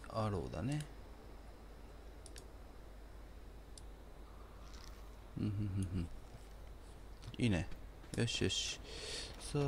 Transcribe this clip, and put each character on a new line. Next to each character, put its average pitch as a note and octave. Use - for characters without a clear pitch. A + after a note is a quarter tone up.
ア G#2+
ロ F#2
ー B1+
だ D#2
ね。 C#3+
う G#2
ん、 G#2+
ふ G#2
ん G2+
ふ F#2+
ん -
ふ F2+
ん。 E2
い A#2+
い -
ね。 F2+
よ A#2
し -
よ -
し。 -
さ -